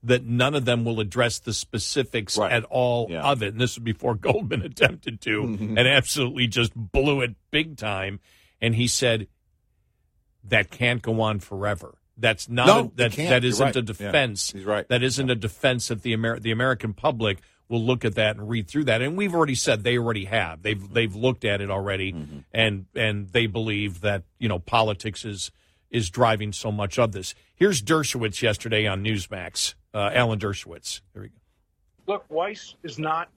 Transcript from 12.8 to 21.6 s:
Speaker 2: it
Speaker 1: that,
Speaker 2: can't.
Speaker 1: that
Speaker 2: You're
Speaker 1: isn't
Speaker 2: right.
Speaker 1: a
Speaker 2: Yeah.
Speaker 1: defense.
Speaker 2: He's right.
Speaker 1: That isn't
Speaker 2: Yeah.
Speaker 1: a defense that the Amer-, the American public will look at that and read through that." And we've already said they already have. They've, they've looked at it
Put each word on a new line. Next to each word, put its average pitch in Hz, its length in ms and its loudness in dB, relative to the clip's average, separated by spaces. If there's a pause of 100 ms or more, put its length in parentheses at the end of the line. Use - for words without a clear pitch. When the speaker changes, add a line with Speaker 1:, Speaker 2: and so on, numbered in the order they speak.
Speaker 2:
it - 120 -12
Speaker 1:
that, 120 140 2
Speaker 2:
can't. 160 180 -2
Speaker 1:
that 127 140 6
Speaker 2:
You're 123 60 2
Speaker 1:
isn't 120 160 2
Speaker 2:
right. 135 100 0
Speaker 1:
a 131 40 2
Speaker 2:
Yeah. 117 60 -2
Speaker 1:
defense. 101 680 -2
Speaker 2:
He's 98 140 -10
right. 104 220 0
Speaker 1:
That 123 160 2
isn't 131 240 -2
Speaker 2:
Yeah. 127 60 2
Speaker 1:
a - 20 0
defense 117 540 0
that 110 120 -4
the 120 120 -2
Amer-, 113 260 -2
the 110 120 -2
American 117 420 -2
public 113 460 -2 (300)
will 117 140 0
look 120 220 0
at 107 100 0
that 107 200 2
and 104 120 -10
read 113 200 -2
through 151 180 -2
that." 117 160 2
And 147 160 -2
we've 196 160 0
already 156 220 2
said 113 280 0
they 120 140 2
already 117 280 -2
have. 90 360 -2
They've, 101 320 -4
they've 113 220 0
looked 123 280 0
at 101 160 0
it 98 120 -4